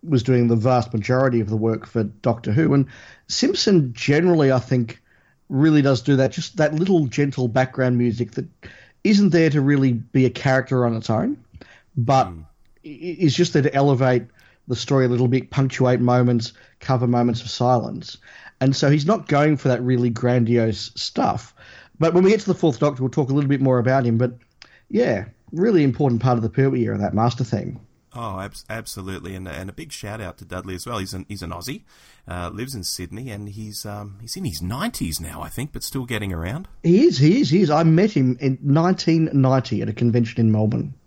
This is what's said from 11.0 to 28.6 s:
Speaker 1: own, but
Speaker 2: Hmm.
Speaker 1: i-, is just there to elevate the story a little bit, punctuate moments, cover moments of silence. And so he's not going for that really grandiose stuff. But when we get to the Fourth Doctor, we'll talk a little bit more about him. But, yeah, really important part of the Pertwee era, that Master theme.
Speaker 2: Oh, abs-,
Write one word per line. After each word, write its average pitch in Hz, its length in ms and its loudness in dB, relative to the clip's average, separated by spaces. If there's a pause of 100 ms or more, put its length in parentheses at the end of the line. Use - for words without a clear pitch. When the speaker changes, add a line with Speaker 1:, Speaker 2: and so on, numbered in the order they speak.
Speaker 1:
own, 220 260 -2 (600)
but 131 300 2
Speaker 2:
Hmm. 85 140 -14 (440)
Speaker 1:
i-, 151 360 -12
is 151 140 2
just 170 180 0
there 147 100 2
to 143 120 0
elevate 131 500 2 (420)
the 123 100 -4
story 135 280 0
a 123 40 2
little 123 200 2
bit, 127 220 -2
punctuate 127 500 0
moments, 123 520 2 (280)
cover 127 260 -2
moments 120 360 0
of - 80 -12
silence. 120 680 -2 (440)
And 135 140 2
so 139 160 2
he's 147 160 2
not 190 220 0
going 151 280 4
for 139 120 -2
that 123 140 0
really 123 260 2
grandiose 117 840 0
stuff. - 600 -4 (440)
But 165 160 2
when 185 100 4
we 190 60 6
get 214 100 2
to - 60 -10
the 185 80 0
Fourth 160 240 0
Doctor, 143 240 0
we'll 131 80 -2
talk 135 180 -2
a 135 60 0
little 143 160 0
bit 139 100 2
more 131 180 4
about 127 280 2
him. 113 120 2
But, 120 200 0 (500)
yeah, 131 380 0 (240)
really 180 320 2
important 127 400 0
part 123 160 2
of 110 40 -2
the 110 60 -2
Pertwee 131 360 0
era, 107 140 -4
that 101 140 -2
Master 120 320 0
theme. - 360 -6 (340)
Speaker 2:
Oh, 110 240 -10
abs-, 98 320 -14